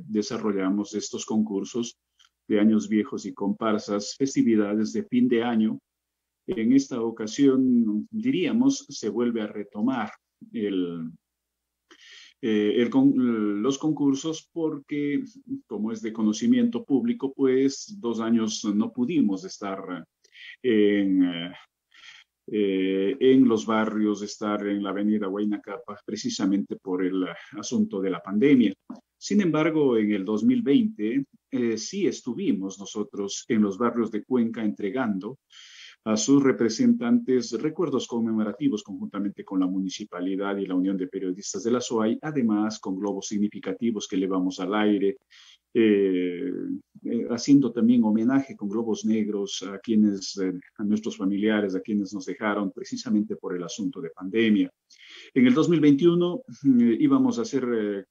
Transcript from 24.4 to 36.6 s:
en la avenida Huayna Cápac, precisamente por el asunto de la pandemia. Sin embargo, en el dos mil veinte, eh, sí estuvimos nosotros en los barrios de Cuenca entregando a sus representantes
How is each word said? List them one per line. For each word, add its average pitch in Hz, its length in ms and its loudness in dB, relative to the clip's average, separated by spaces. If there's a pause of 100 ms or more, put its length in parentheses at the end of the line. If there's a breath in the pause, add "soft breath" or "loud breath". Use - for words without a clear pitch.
en 101 160 -2
la 98 80 -4
avenida 104 400 0
Huayna 104 320 -2
Cápac, 101 420 -12
precisamente 101 760 -2
por 92 280 -2
el 92 220 0 (240 loud breath)
asunto 104 500 -2
de 95 80 -2
la 87 120 -4
pandemia. 113 520 4 (460)
Sin 208 220 0
embargo, 156 560 2
en 107 140 2
el 95 140 -2
dos 107 180 0
mil 120 200 4
veinte, 117 600 2 (260)
eh, 117 260 0
sí 190 300 -2
estuvimos 110 720 -4
nosotros 98 680 -8
en 113 120 2
los 98 160 0
barrios 117 320 0
de 104 140 -6
Cuenca 117 400 -2
entregando 104 760 -4 (640 loud breath)
a 110 140 0
sus 139 240 4
representantes 120 1120 2 (100)